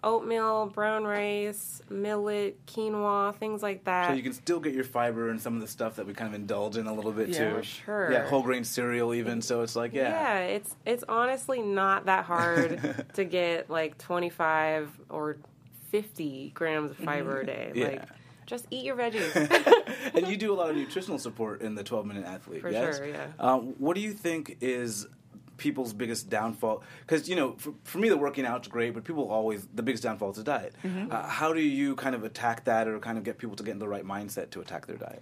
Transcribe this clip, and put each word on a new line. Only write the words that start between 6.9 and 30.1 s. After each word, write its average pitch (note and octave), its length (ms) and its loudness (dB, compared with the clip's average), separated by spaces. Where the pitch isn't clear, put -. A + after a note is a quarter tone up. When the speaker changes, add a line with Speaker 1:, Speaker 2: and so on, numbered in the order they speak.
Speaker 2:
little G#2+ 180 -2
bit G#2+ 180 0
Speaker 3:
Yeah. D3+ 200 2
Speaker 2:
too. G#2+ 80 0
Speaker 1:
For A2 60 -2
sure. G3+ 480 -2
Speaker 2:
Yeah, C3 160 4
whole C#3 160 4
grain B2 200 2
cereal A#2+ 520 2
even. A#2 260 0
So A#2 220 2
it's A2+ 120 -4
like, A#2+ 180 0
yeah. C3 160 2
Speaker 1:
Yeah, A3 320 2
it's, G3+ 340 -2
it's A#3+ 240 0
honestly B3 540 0
not G3 420 4
that F#3+ 200 4
hard E3+ 840 2
Speaker 2:
<laughs> - 60 -20
Speaker 1:
to G3 100 2
get, E3+ 460 0
like, D#3+ 260 -2
twenty-five D#3+ 920 2
or D3+ 280 -4
fifty D3 640 -4
grams D#3 380 0
of D3 60 -14
fiber C3+ 440 -2
a - 40 -4
day. - 260 -6
Speaker 2:
Mm-hmm. A#2 80 -2
Yeah. A#2+ 80 4
Speaker 1:
Like, C3+ 160 -4
just A#3+ 240 -8
eat B3+ 160 -6
your C4+ 100 -2
veggies. A3 880 6
Speaker 2:
<laughs> C4 140 -4
And F3+ 140 4
you G#3 100 0
do G#3 160 2
a - 20 4
lot E3+ 140 2
of D3+ 60 0
nutritional D3 440 -4
support A2 420 -6
in G#2+ 140 -4
the G2+ 80 -8
twelve-minute G2+ 420 -4
athlete, E2+ 360 -10
Speaker 1:
For F3 100 -4
Speaker 2:
yes? C3+ 260 0
Speaker 1:
sure, C#3+ 100 -6
yeah. D3 200 -8
Speaker 2:
Um, B2+ 380 4
what D3 180 2
do G3+ 60 0
you G#3+ 120 -4
think E3 480 -2
is B2 440 -2
people's C3 360 -2
biggest A2 360 -4
downfall? A2 520 0
'Cause, D#3+ 200 2
you F3+ 80 0
know, C3+ 220 2
for, - 160 -10
for - 160 -8
me, A3+ 100 6
the F3 80 6
working C#3 280 0
out's B2 220 -4
great, A#2 260 -2
but A#2 100 -8
people D3 260 -2
always, G#2+ 460 0
the A#2 80 -2
biggest A2+ 200 0
downfall G#2 280 -2